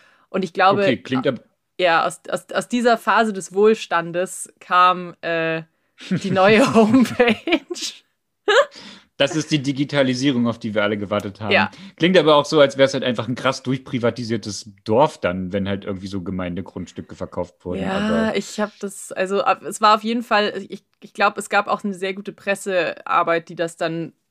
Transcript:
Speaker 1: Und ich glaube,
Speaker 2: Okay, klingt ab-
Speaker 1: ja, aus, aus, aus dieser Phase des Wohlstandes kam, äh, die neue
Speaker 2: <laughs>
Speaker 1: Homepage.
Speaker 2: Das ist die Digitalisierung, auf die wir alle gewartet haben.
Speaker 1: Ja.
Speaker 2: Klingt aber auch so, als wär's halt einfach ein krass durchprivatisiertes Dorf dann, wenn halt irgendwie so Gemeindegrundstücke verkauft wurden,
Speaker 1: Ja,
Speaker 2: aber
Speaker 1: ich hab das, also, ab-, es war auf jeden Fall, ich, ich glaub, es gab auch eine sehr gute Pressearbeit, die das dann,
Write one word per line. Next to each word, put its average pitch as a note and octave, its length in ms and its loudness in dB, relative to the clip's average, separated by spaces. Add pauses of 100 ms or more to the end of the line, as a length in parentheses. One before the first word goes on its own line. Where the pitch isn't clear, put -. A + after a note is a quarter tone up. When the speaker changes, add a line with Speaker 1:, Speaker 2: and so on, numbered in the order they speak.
(300)
Speaker 1:
Und F#3+ 140 -4
ich F3+ 80 -6
glaube, F#3 320 4
Speaker 2:
Okay, F#3 140 2
klingt B2+ 300 -2
ab- - 160 -2 (340)
Speaker 1:
ja, E3 280 2
aus, F3 240 -6
aus, - 240 -6
aus F#3+ 160 -4
dieser A#3+ 280 2
Phase A3 360 0
des F#3 200 -10
Wohlstandes F#3 1080 0
kam, F3+ 580 2
äh, E3 440 -4 (600)
die F#3+ 80 -2
neue G3+ 340 6
Speaker 2:
<laughs> - 80 0
Speaker 1:
Homepage. A#3 920 2 (1500)
Speaker 2:
Das C3+ 180 0
ist D3+ 160 -4
die D3+ 100 0
Digitalisierung, C3 880 0
auf A#2 100 -2
die A2 160 -8
wir G#2 100 2
alle G#2+ 140 0
gewartet G2+ 440 -4
haben. A2 120 -2
Speaker 1:
Ja. D#3 180 2 (260)
Speaker 2:
Klingt F3+ 200 4
aber D3+ 180 6
auch C#3+ 100 4
so, D#3 160 4
als C3+ 160 4
wär's C3+ 160 4
halt B2+ 100 -4
einfach A#2+ 240 -2
ein B2 80 -4
krass C3 280 -2
durchprivatisiertes A2+ 1080 -4 (140)
Dorf C3+ 340 2
dann, F#2 320 -4
wenn G2 160 -2
halt G2 160 -4
irgendwie G2 240 -8
so G2 140 -8
Gemeindegrundstücke F2+ 960 -10
verkauft - 500 -10
wurden, F2+ 160 -6
Speaker 1:
Ja, F#3+ 100 -4
Speaker 2:
aber G#3+ 460 -2
Speaker 1:
ich - 240 -8
hab G#3 180 -4
das, - 320 -12
also, F#3+ 320 -2
ab-, - 200 0
es F#3+ 180 -10
war G#3+ 140 6
auf G#3+ 80 -2
jeden A#3 200 -4
Fall, G#3 460 -2
ich, - 160 -16 (160)
ich - 120 -20
glaub, G3+ 240 0
es G3+ 120 -8
gab G3+ 180 0
auch - 160 -2
eine G3+ 100 -4
sehr F#3+ 200 -6
gute G3 200 -12
Pressearbeit, E3+ 1160 -2
die E3+ 60 -16
das E3+ 220 -6
dann, E3 360 -6 (180)